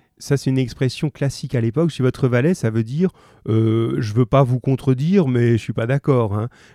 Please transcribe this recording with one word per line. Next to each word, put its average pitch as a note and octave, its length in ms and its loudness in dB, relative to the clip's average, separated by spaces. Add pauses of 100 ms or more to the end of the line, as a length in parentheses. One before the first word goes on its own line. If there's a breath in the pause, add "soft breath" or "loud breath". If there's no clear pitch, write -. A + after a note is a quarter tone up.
(180 soft breath)
Ça, - 200 -2
c'est - 120 -2
une C3 80 0
expression C3 540 -2
classique - 420 -6
à B2 80 0
l'époque. C#3+ 280 0
Je - 60 -10
suis B2+ 80 -2
votre B2+ 240 0
valet, B2 280 2
ça - 160 -2
veut A2+ 120 0
dire, D3+ 260 -2 (380 soft breath)
euh, A2+ 520 0
je G#2 140 -6
veux B2 120 2
pas C#3 180 4
vous B2 160 0
contredire, C#3 680 2
mais A#2+ 260 2
je A2+ 100 4
suis A#2 100 -8
pas A2+ 140 -2
d'accord, B2 460 0
hein. G#2+ 140 -4 (280 soft breath)